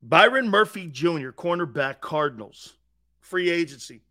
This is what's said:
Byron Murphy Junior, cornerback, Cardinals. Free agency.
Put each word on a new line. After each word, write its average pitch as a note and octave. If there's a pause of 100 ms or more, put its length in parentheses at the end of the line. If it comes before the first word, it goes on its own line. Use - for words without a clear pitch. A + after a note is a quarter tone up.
Byron A3
Murphy G3+
Junior, D3
cornerback, D3
Cardinals. C#3 (440)
Free F3+
agency. C#3+